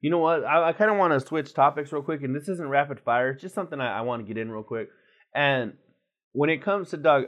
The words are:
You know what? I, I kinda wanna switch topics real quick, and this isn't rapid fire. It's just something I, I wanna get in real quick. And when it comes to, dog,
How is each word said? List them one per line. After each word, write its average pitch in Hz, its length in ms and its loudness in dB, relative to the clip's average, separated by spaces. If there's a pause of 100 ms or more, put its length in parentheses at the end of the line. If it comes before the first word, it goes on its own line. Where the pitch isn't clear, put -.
You 147 80 0
know 170 100 2
what? 160 260 2
I, 165 240 4
I 165 40 0
kinda 214 220 2
wanna 170 240 4
switch 147 340 -6
topics 147 380 2
real 147 100 -4
quick, 143 220 -6
and 131 120 -2
this 147 140 -8
isn't 170 180 -6
rapid 139 340 0
fire. 123 300 0
It's 135 100 -10
just 180 120 -14
something 160 260 -6
I, 113 200 -4
I - 20 -4
wanna 117 220 -4
get 107 160 -8
in 113 120 -6
real 107 120 -10
quick. 113 260 -8 (460)
And 135 380 0 (580)
when 147 180 0
it 156 140 -2
comes 196 280 -2
to, 165 60 -8
dog, 147 300 4